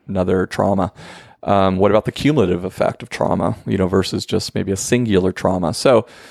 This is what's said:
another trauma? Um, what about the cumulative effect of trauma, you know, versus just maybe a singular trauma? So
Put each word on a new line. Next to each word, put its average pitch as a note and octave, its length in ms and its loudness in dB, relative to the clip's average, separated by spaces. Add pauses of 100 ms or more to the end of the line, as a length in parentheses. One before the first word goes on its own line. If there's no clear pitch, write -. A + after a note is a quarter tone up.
another F#2 400 0
trauma? G2 440 0 (520)
Um, F#2+ 340 2
what G2+ 140 4
about G#2+ 140 2
the B2 60 -4
cumulative F#2+ 540 0
effect - 380 -4
of - 60 -14
trauma, F#2 460 -2 (120)
you A2 100 0
know, F#2 100 2
versus F#2+ 380 0
just - 300 -4
maybe G2 160 -4
a F#2+ 60 -4
singular G#2 540 0
trauma? F2+ 420 -2
So A#2+ 320 2 (260)